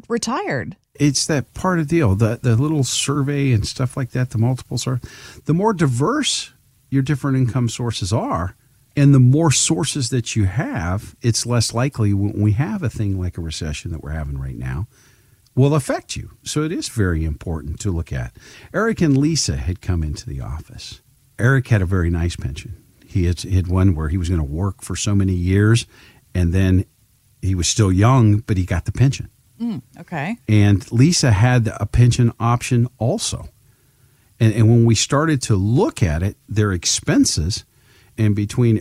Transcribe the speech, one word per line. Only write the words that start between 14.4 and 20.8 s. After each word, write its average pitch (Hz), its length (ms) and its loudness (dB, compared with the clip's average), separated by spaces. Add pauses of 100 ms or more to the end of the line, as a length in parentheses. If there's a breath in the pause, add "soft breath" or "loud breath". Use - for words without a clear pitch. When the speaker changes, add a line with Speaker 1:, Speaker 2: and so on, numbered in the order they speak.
Speaker 2:
now 65 300 -6 (680 soft breath)
will 143 200 4
affect 269 420 -4
you. - 140 -12 (140)
So - 180 -4
it 156 100 -6
is 302 160 -8
very 90 340 -2
important 78 580 -6
to 104 100 -4
look 82 200 -6
at. 62 220 -6 (400 loud breath)
Eric 220 300 -2
and 143 160 4
Lisa 147 380 0
had 73 260 -6
come 87 200 -2
into 76 240 -8
the 67 140 -10
office. - 640 -14 (360)